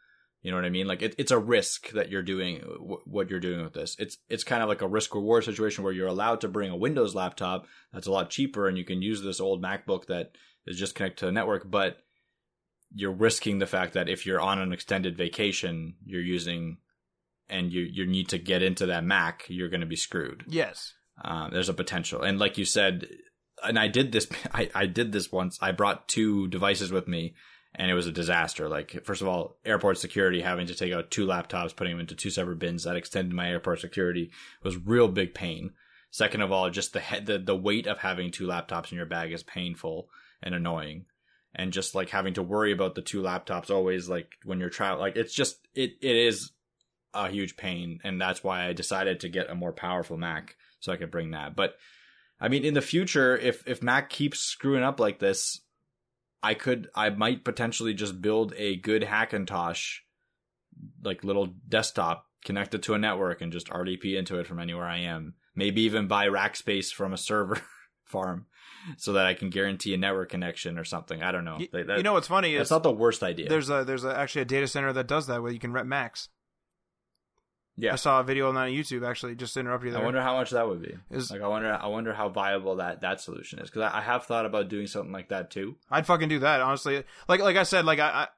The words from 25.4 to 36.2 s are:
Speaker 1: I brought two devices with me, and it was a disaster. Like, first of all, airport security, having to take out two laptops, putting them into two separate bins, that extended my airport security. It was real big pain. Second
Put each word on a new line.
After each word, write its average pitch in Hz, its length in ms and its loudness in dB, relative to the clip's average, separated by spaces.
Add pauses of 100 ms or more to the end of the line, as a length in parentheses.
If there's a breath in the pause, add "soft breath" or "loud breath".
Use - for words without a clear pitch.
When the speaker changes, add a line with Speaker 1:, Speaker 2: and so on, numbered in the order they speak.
Speaker 1:
I 95 120 2
brought 101 360 0
two 104 400 2
devices 95 420 2
with 92 160 0
me, 82 280 -4 (380 loud breath)
and 92 160 -2
it 92 60 4
was 87 140 2
a 82 40 -2
disaster. 82 560 0
Like, 76 360 -6
first 98 180 -4
of 95 60 0
all, 90 360 -2
airport 101 340 4
security, 92 420 2
having 87 260 0
to 90 80 -8
take 90 180 -2
out 85 200 -4
two 104 140 2
laptops, 87 500 -2
putting 90 160 -2
them 85 80 -6
into 82 160 -8
two 98 140 -4
separate 90 280 -2
bins, 85 240 -4
that 87 140 -4
extended 90 360 -2
my 87 160 -2
airport 87 320 -2
security. 87 440 -2
It - 400 -16
was 92 120 -4
real 110 300 6
big 92 280 0
pain. 87 360 -8 (400 soft breath)
Second 107 320 2